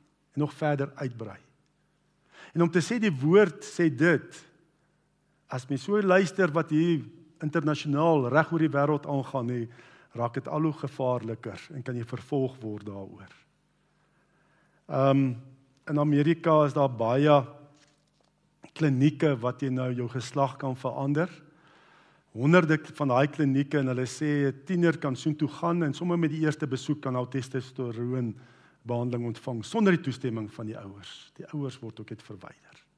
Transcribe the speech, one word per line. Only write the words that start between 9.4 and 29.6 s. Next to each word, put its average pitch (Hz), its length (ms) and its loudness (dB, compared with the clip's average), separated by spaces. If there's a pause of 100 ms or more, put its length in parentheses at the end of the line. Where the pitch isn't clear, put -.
nê, 120 200 -4 (460)
raak 117 200 -4
dit - 140 -6
al 151 140 -2
hoe 156 120 0
gevaarliker 120 1040 -6
en 127 80 -10
kan 127 120 -6
jy 120 80 -6
vervolg 131 580 -4
word 104 240 -10
daaroor. 98 480 -14 (1600)
Ehm, 135 460 2 (520)
in 147 120 -2
Amerika 151 640 4
is 135 80 -2
daar 139 160 2
baie 131 560 4 (1300)
klinieke 147 680 2
wat 120 220 -4
jy 139 80 -2
nou 127 240 -2
jou 120 160 -4
geslag 135 480 -2
kan 131 180 -6
verander. 139 540 -2 (1040)
Honderde 156 440 4 (160)
van 143 140 -2
daai 131 200 4
klinieke 143 520 0
en 131 80 0
hulle 127 180 -2
sê 147 420 -2
'n 135 180 -6
tiener 170 320 2
kan 139 180 -4
soontoe 151 320 -2
gaan 170 360 -2
en 143 100 0
sommer 175 240 -2
met 165 120 2
die 156 160 -2
eerste 151 220 -2
besoek 131 340 -4
kan 131 140 -4
hy 123 100 -2
testosteroon 123 1080 -6 (500)
behandeling 120 400 -4
ontvang 113 400 -6